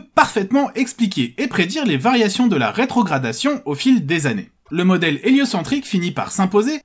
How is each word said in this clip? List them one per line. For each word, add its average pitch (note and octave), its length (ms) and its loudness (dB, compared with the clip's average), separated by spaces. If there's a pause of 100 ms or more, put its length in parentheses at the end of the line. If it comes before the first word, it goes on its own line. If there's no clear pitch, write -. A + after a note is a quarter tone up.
(160)
parfaitement A#3+ 580 2
expliquer F#3+ 640 -2
et B3+ 100 -2
prédire A#3 380 -2
les D#3 120 2
variations A#3 500 2
de G3 80 2
la A#2 160 0
rétrogradation G3 960 0
au C#3+ 100 -4
fil A3+ 300 2
des D3+ 200 -2
années. G#2+ 260 -4 (180)
Le F3 160 0
modèle E3+ 380 2
héliocentrique C4 640 0
finit F3 260 -2
par - 200 -6
s'imposer, G#3 540 0